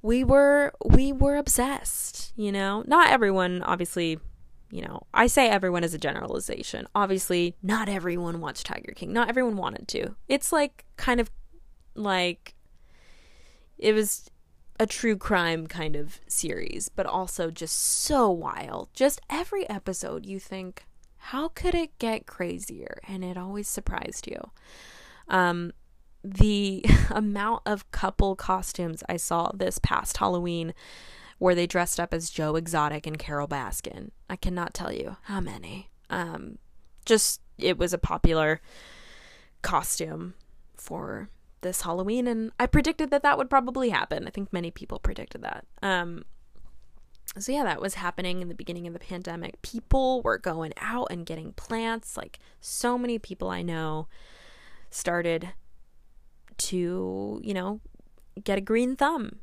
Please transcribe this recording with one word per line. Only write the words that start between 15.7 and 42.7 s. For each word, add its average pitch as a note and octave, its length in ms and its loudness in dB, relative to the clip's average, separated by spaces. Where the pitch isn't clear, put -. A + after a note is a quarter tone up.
of D3+ 320 0
series, - 640 -4
but - 160 -2
also F3+ 440 -2
just E3 300 -4
so B3+ 500 4
wild. E3 640 -4
Just C#4+ 360 2
every F4+ 400 -4
episode - 560 -8
you G3 140 -10
think, F#3 460 -12
"How C#4+ 300 -6
could - 260 0
it E4+ 240 -2
get A3+ 300 -4
crazier?" - 800 -8
And F#3+ 160 -8
it F3+ 140 -6
always G3 300 -8
surprised - 600 -4
you. - 240 -10
Um, F3 440 2
the G3 640 4
<laughs> - 120 6
amount G#3 560 0
of G3+ 260 -2
couple F#3+ 440 2
costumes F3+ 720 -4
I F3 100 -2
saw E3+ 360 -2
this F#3+ 260 -2
past - 380 0
Halloween F3 560 0
where F3+ 160 6
they F3 120 2
dressed F3 320 0
up E3+ 140 -2
as E3 160 -4
Joe D3+ 260 -2
Exotic D#3 500 0
and D#3 140 -6
Carole C#3+ 280 -4
Baskin. - 600 -8
I F#3 60 -6
cannot F3+ 380 -4
tell - 180 -6
you - 320 -8
how G3 160 -6
many. G2 500 -8
Um, - 480 -6
just, - 360 4
it F#3 200 2
was F3 160 0
a F3 40 -2
popular D#3+ 600 4
costume D#3+ 720 -2
for - 540 -10
this F3+ 200 -4
Halloween, G3 460 -2
and A3 320 -2
I B3 60 2
predicted D4+ 460 4